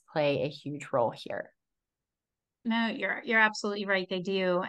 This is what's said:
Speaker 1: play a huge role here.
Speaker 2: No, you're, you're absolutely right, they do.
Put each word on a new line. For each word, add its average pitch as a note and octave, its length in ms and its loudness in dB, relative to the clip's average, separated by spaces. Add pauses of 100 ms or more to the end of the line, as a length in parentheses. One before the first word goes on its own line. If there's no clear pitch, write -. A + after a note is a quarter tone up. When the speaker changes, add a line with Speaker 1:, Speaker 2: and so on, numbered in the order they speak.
(140)
Speaker 1:
play D3 300 2
a C#3 40 0
huge D3 460 -8
role A#2+ 180 4
here. - 400 -8 (1120)
Speaker 2:
No, A3+ 240 0
you're, G3 380 -4
you're A3+ 140 2
absolutely G#3+ 460 0
right, F#3+ 240 0
they F#3 120 -2
do. F#3 480 2